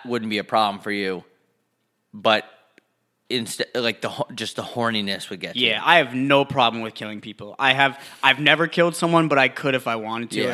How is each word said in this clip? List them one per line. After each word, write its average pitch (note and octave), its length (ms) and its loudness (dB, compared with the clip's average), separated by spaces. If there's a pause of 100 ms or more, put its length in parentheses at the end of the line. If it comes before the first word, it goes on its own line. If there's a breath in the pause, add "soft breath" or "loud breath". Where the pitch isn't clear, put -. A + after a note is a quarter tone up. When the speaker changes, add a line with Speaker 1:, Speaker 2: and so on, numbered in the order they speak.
Speaker 1:
wouldn't A#2 240 -4
be G#2 80 -2
a F#2+ 60 -2
problem G#2 380 0
for G#2+ 80 -6
you. F#2+ 340 -4 (880)
But G#2+ 300 2 (840)
instead, A#2 460 -4
like, A#2 280 -2
the G#2+ 80 -4
ho-, - 240 -6
just A2 220 -8
the A2 60 -6
horniness G#2 680 -4
would F#2 100 -12
get E2+ 140 -10
to A#2 40 -8
Speaker 2:
Yeah, A2+ 200 2
Speaker 1:
you. F#2+ 80 -8
Speaker 2:
I E3 120 8
have B2+ 160 0
no C#3 300 4
problem A#2 380 0
with A2 120 -8
killing G#2+ 280 -12
people. G#2 360 -16
I C3 140 2
have, C#3 260 2 (240 loud breath)
I've C3+ 160 4
never D3+ 280 4
killed E3+ 280 2
someone, E3+ 340 2
but C#3+ 100 2
I C3 100 6
could C3 260 -4
if B2 120 -2
I A#2 100 -2
wanted A2 360 -8
to. G#2+ 100 -4
Speaker 1:
Yeah, G#2 100 0